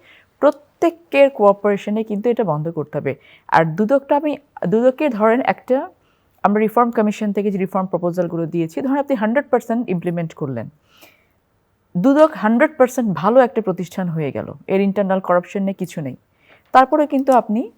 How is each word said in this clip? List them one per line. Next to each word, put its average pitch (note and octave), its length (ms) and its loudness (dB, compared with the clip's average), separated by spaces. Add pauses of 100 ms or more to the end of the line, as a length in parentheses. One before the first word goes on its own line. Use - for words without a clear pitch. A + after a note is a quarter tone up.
(400)
প্রত্যেকের D4 920 0
কোঅপারেশনে G#3 720 0
কিন্তু G#3+ 260 -4
এটা A#3 140 0
বন্ধ D#3 280 -2
করতে D3+ 260 -8
হবে। C#3 180 -4 (320)
আর D#3+ 180 4
দুদকটা A3 520 0
আমি, C#4+ 200 -4 (300)
দুদকে B3+ 420 2
ধরেন A3+ 320 2
একটা, C#4+ 480 -2 (540)
আমরা G3+ 160 2
রিফর্ম A#3 320 0
কমিশন G#3+ 420 -2
থেকে G#3 180 -2
যে G3 60 -4
রিফর্ম F#3+ 280 -4
প্রপোজালগুলো F3 600 -4
দিয়েছি, E3 360 -4
ধরেন C4+ 160 -2
আপনি C#4 180 -2
হান্ড্রেড A3+ 340 -2
পার্সেন্ট A#3 400 -2
ইমপ্লিমেন্ট E3+ 440 -4
করলেন, C3 360 -8 (1300)
দুদক C#4 380 4
হান্ড্রেড B3 420 0
পার্সেন্ট B3 380 0
ভালো G3+ 240 2
একটা B3 220 2
প্রতিষ্ঠান F#3 480 -6
হয়ে D#3 220 -4
গেল, G#2+ 220 -8 (140)
এর F#3+ 140 0
ইন্টারনাল G3 380 0
করাপশন F#3 440 -2
নেই, G3 100 -4
কিছু F3 280 -8
নেই, C3 140 -10 (560)
তারপরে C4 360 4
কিন্তু C4+ 260 0
আপনি A#3+ 440 0